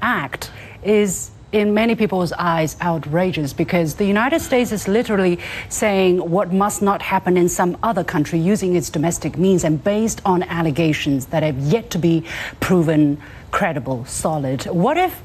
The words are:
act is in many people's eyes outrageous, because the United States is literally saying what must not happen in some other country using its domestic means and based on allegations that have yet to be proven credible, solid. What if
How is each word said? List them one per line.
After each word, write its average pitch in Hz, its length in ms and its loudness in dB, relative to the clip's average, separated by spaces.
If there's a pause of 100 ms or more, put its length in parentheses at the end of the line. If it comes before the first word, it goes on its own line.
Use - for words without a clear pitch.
act 202 480 -4 (340)
is 208 460 2 (220)
in 208 220 2
many 226 220 2
people's 185 380 0
eyes 165 460 0
outrageous, 160 720 -2
because 165 440 0
the 208 80 0
United 226 340 2
States 247 320 0
is 208 160 -4
literally 196 500 2 (320)
saying 190 500 2 (120)
what 180 220 0
must 196 280 0
not 202 220 2
happen 185 340 0
in 180 120 4
some 180 340 0
other 170 220 0
country 165 340 -2
using 180 380 2
its 175 120 -2
domestic 160 480 -2
means 185 280 4
and 156 180 0
based 214 420 0
on 180 200 2
allegations 151 800 0
that 160 160 -2
have 131 160 -2
yet 170 320 0
to - 80 -4
be 165 240 2 (380)
proven 151 580 4 (320)
credible, 135 540 -4
solid. 139 640 -2
What 214 300 2
if 359 280 0